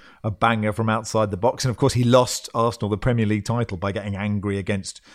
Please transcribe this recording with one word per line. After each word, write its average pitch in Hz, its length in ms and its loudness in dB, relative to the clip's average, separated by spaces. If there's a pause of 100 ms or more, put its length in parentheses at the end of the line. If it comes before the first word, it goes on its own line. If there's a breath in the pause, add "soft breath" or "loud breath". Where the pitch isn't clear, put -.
(240 soft breath)
a 110 80 -2
banger 110 400 2
from 110 160 0
outside 110 420 0
the 98 60 -4
box. 117 280 0
And, 131 60 2
of 110 60 -4
course, 139 160 2
he 123 100 2
lost 120 500 4
Arsenal 113 380 0
the 104 80 0
Premier 113 280 0
League 104 180 0
title 117 320 -2
by 101 160 -4
getting 101 240 -6
angry 101 420 -2
against 98 420 -4 (140 soft breath)